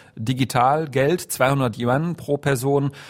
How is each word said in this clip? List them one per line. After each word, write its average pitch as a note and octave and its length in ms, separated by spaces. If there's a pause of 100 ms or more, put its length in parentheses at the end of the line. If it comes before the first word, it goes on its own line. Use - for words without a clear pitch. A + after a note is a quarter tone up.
(160)
Digitalgeld, C3 1040
zweihundert C3 540
Yuan C3+ 380
pro C#3+ 220
Person, C#3 560 (180)